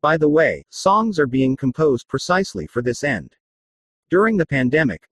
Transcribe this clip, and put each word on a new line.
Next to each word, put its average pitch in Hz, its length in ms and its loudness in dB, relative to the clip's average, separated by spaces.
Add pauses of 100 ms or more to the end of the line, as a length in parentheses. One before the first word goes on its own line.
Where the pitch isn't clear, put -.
By 156 140 2
the 156 120 2
way, 143 420 2
songs 202 500 0
are 139 80 0
being 131 260 0
composed 135 540 -2
precisely 156 580 -4
for 120 160 -6
this 120 220 -4
end. 98 320 -6 (760)
During 214 260 2
the 170 80 2
pandemic, 131 680 0